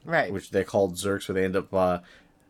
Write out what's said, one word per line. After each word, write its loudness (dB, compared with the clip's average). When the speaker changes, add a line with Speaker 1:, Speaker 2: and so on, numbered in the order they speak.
Speaker 1:
Right. 0
Speaker 2:
which -8
they 2
called 2
Zurks, -4
where -4
they 2
end 0
up, -4
uh, 2